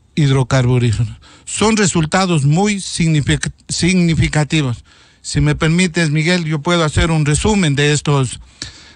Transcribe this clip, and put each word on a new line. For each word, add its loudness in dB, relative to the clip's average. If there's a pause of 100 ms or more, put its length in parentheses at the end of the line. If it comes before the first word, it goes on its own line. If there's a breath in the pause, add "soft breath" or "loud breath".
(160)
hidrocarburíferos. 0 (280 loud breath)
Son 0
resultados 0
muy 2
signific-, -2 (180)
significativos. 0 (380 soft breath)
Si -4
me 2
permites, 0
Miguel, 0
yo -4
puedo 0
hacer 0
un 2
resumen 0
de 2
estos, -2 (560 loud breath)